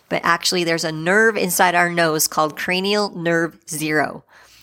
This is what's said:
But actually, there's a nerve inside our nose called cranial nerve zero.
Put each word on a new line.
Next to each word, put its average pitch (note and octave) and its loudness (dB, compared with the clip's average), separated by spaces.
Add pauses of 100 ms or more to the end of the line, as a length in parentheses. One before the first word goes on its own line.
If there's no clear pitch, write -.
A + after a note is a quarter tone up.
But E3+ -2
actually, F3 0
there's E3 0
a D#3+ -4
nerve G3+ 2
inside F3+ 2
our F3 2
nose E3 0
called D#3 -2
cranial G3 -2
nerve E3 0 (120)
zero. D3+ -2 (380)